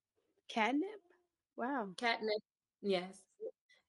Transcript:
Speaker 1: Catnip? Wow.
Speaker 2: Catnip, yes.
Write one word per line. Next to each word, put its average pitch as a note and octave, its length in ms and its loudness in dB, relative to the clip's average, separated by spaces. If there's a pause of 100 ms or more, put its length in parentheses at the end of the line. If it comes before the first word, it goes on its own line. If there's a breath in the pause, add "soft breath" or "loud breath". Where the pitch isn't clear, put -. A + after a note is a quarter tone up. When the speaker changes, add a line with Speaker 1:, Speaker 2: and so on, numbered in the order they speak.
(500)
Speaker 1:
Catnip? C#4+ 520 2 (560)
Wow. A#3 400 -2
Speaker 2:
Catnip, G#3+ 460 0 (380)
yes. F#3+ 400 -2 (680)